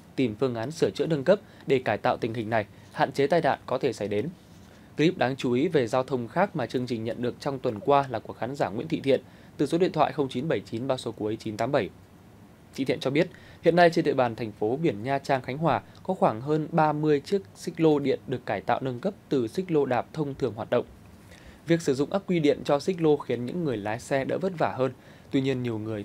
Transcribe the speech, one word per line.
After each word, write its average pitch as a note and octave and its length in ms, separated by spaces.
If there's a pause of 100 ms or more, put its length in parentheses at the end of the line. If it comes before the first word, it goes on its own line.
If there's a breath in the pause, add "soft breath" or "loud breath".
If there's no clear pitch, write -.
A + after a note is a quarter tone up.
(160)
tìm A2+ 240
phương C3 140
án A#2 160
sửa D3 200
chữa C3+ 160
nâng D3+ 180
cấp F#3+ 160 (260 loud breath)
để C3+ 120
cải A2 200
tạo B2 180
tình A2+ 180
hình A2+ 160
này, A2 160 (260 loud breath)
hạn C#3+ 200
chế C#3 140
tai E3+ 140
nạn C#3 260
có B2+ 120
thể C3 140
xảy G#2+ 160
đến. G#2 200 (680 loud breath)
Clip F3 220
đáng B2+ 180
chú B2+ 160
ý C3 160
về D3+ 180
giao B2+ 180
thông B2 240
khác F#3+ 280
mà C3 100
chương B2+ 200
trình A#2 180
nhận A2+ 180
được A#2+ 180
trong C#3 180
tuần A#2+ 220
qua C#3 300
là A#2 80
của G#2 140
khán A#2 240
giả C#3+ 120
Nguyễn A2+ 200
Thị D#3+ 160
Thiện, B2+ 160 (360 loud breath)
từ D3+ 100
số D#3+ 120
điện F3+ 140
thoại D3+ 200
không C#3 160
chín B2+ 200
bảy B2+ 120
chín A#2 260
ba C3 100
số A#2+ 160
cuối G#2+ 240
chín G#2+ 200
tám A#2 160
bảy. A#2 180 (840)
Chị C3+ 100
Thiện C3 160
cho C3+ 100
biết, D#3+ 200 (320 loud breath)
hiện E3+ 140
nay F3 140
trên E3+ 140
địa C#3+ 100
bàn B2 220
thành A2 160
phố G#2+ 240
biển C#3 260
Nha C3+ 160
Trang, C3+ 240
Khánh B2+ 160
Hòa C#3+ 240 (200 loud breath)
có F#3+ 120
khoảng C3 260
hơn D3+ 320
ba D#3 200
mươi D3+ 280
chiếc G3 220 (120)
xích - 260
lô D#3 180
điện C3+ 280
được B2+ 200
cải G#2+ 140
tạo A#2 220
nâng B2+ 180
cấp G3+ 140 (140)
từ B2 200
xích F#3 220
lô D3 160
đạp A#2+ 260
thông C#3+ 220
thường A#2+ 200
hoạt G#2+ 160
động. B2 140 (840 loud breath)
Việc E3 160
sử C#3+ 120
dụng C#3 180
ắc G3 140
quy F3 140
điện D3 240
cho C#3+ 140
xích F3 220
lô D#3 160
khiến B2 300
những F3 180
người C3 120
lái G#2+ 240
xe C3+ 240
đỡ C3 140
vất F#3 200
vả B2+ 200
hơn. C3 140 (380 loud breath)
Tuy C#3 100
nhiên, C3 220
nhiều A#2 160
người G#2+ 260